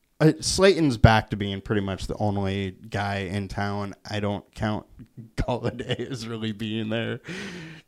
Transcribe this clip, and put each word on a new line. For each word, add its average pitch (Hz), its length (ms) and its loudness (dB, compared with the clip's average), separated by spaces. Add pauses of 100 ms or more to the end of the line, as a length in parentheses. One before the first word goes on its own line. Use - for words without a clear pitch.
(200)
uh, 156 200 8
Slayton's 165 580 4
back 110 320 6
to 107 60 -2
being 98 260 -2
pretty 107 180 0
much 98 260 -2
the - 100 -6
only 98 560 0 (180)
guy 101 300 -2
in 98 280 -4
town. 101 460 -4 (160)
I 104 100 -4
don't 101 240 -2 (100)
count 107 320 -2 (240)
<laughs> - 260 -18
Golladay 120 760 -2
as 113 180 -8
really 110 240 -4
being 110 380 -4
there 113 300 -4 (680)